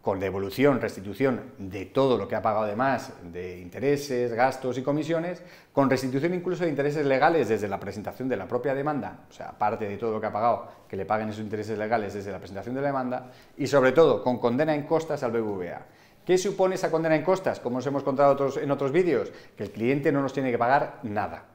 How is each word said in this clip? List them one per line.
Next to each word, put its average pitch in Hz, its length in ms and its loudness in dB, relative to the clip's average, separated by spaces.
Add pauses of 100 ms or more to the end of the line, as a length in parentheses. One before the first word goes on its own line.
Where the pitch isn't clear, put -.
con 98 180 -2
devolución, 98 640 2
restitución 107 760 -4
de 95 280 -10
todo 135 320 2
lo 98 100 -2
que 104 80 -4
ha 107 60 -2
pagado 110 240 2
de 104 100 -4
más, 117 380 -2 (180)
de 90 280 -10
intereses, 123 760 -2
gastos 123 440 0
y 135 40 -4
comisiones, 160 600 -2 (300)
con 135 180 4
restitución 131 440 0
incluso 180 320 -2
de 170 40 2
intereses 147 360 0
legales 139 420 4
desde 104 220 0
la 98 100 -4
presentación 101 480 -8
de 127 80 0
la 92 120 -8
propia 123 260 -2
demanda, 139 560 -4
o - 40 -20
sea, - 160 -14
aparte 107 380 -2
de 101 100 -6
todo 113 140 -2
lo 107 100 -2
que 107 60 -4
ha 101 40 -2
pagado, 107 360 0 (200)
que 101 100 -8
le 95 80 -4
paguen 110 240 0
esos 107 120 -8
intereses 107 360 -4
legales 107 360 -2
desde 101 180 -8
la 92 80 -10
presentación 98 360 -10
de 135 60 -4
la 143 60 0
demanda, 127 440 -4 (260)
y 139 100 -2
sobre 131 260 6
todo, 135 280 8
con 123 160 0
condena 131 380 2
en 143 80 -4
costas 156 400 -2
al 120 80 -2
B 117 80 0
B 110 80 -2
V 92 240 -4
A. - 140 -12 (400)
¿Qué 180 120 4
supone 185 380 2
esa 170 160 -2
condena 160 240 2
en 147 80 0
costas? 180 380 0
Como 123 160 -2
os 123 100 -4
hemos 139 160 -2
contado 139 300 4
otros, 139 240 0
en 143 120 -2
otros 139 220 0
vídeos, 156 400 2 (240)
que - 80 -8
el 98 80 -8
cliente 139 400 0
no 139 100 0
nos 135 120 -2
tiene 131 180 0
que 120 60 0
pagar 135 460 2
nada 101 520 -6